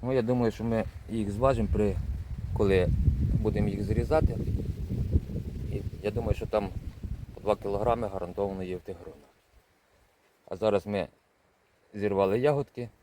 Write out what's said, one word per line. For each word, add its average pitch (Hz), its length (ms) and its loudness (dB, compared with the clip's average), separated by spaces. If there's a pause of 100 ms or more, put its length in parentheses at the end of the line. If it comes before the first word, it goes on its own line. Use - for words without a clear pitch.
Ну, 127 120 -2
я 127 80 4
думаю, 120 300 2
що - 120 -8
ми 113 220 0 (240)
їх 107 220 -2
зважимо, 113 420 2
при, 104 220 2 (640)
коли 95 320 6 (520)
будемо 104 260 2
їх 101 160 -2
зрізати. 120 540 2 (1300)
І - 100 -4 (200)
я 104 100 -2
думаю, 113 240 0
що 110 100 -6
там 101 240 0 (640)
по - 80 -16
два 104 140 2
кілограми 107 520 -2
гарантовано 95 560 -4
є 90 140 -6
в 87 40 -10
тих 90 160 -12
гронах. - 320 -20 (1160)
А 92 100 -8
зараз 101 320 0
ми 101 200 -2 (880)
зірвали 98 460 2
ягодки 135 500 0 (140)